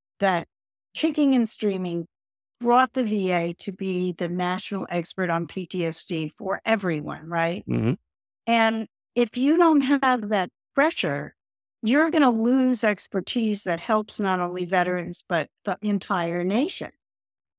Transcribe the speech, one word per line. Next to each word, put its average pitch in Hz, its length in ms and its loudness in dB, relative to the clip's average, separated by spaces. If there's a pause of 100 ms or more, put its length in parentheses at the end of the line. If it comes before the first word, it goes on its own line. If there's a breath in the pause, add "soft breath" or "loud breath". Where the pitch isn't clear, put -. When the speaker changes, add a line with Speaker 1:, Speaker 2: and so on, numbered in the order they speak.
(200)
Speaker 1:
that 185 280 2 (480)
kicking 294 400 2
and 233 120 4
screaming 185 600 -4 (520)
brought 240 340 2
the 262 100 0
V 202 280 0
A 170 220 0
to - 180 -10
be 185 460 -2
the 175 100 -4
national 180 600 -4
expert 175 400 -4
on 165 160 -2
P 180 220 -8
T 175 180 -4
S 160 220 -6
D 160 280 -6
for - 300 -6
everyone, 156 640 -2
right? 170 400 -2
Speaker 2:
Mm-hmm. 117 240 0 (540)
Speaker 1:
And 226 400 2 (260)
if 240 240 0
you 285 200 4
don't 320 240 6
have 254 480 2
that 196 200 0 (240)
pressure, 151 600 0 (480)
you're 285 260 4
gonna 294 220 4
lose 247 520 2
expertise 208 840 -2
that 170 140 -2
helps 214 400 -2
not 190 200 0
only 180 260 -4
veterans, 180 640 -2
but 165 200 -2 (160)
the 190 180 -4
entire 180 600 -2
nation. 208 460 -2 (680)